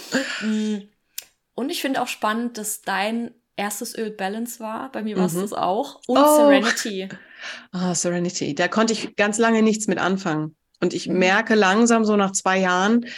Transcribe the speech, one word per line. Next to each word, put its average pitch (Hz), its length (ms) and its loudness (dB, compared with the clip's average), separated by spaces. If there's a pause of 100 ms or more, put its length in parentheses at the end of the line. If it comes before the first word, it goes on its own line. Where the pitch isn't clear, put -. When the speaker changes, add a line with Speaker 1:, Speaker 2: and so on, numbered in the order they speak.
(420)
Speaker 1:
Mm. 214 460 -4 (680)
Und 262 160 -6
ich 349 120 -8
finde 262 200 -2
auch 247 60 -4
spannend, 233 500 -4
dass - 240 -10
dein 220 500 -4 (240)
erstes 208 400 -8
Öl 220 140 -6
Balance 214 500 -8
war. 226 320 -10
Bei 220 100 -8
mir 214 140 -6
war's 185 180 0
Speaker 2:
Mhm. 180 80 -4
Speaker 1:
das 202 100 -8
auch. 202 540 -2
Und 254 120 4
Speaker 2:
Oh. 294 180 8
Speaker 1:
Serenity. 240 720 4 (640)
Speaker 2:
Ah, 180 220 -2
Serenity. 175 600 -2
Da 180 140 0
konnte 226 240 0
ich - 240 -8
ganz 208 220 2
lange 226 240 4
nichts 220 240 2
mit - 120 0
anfangen. 165 580 -2 (240)
Und 175 120 0
ich - 160 -6
Speaker 1:
Mhm. 180 100 0
Speaker 2:
merke 202 360 2
langsam 220 500 4
so 208 120 2
nach 196 160 2
zwei 190 260 0
Jahren, 190 480 2 (100)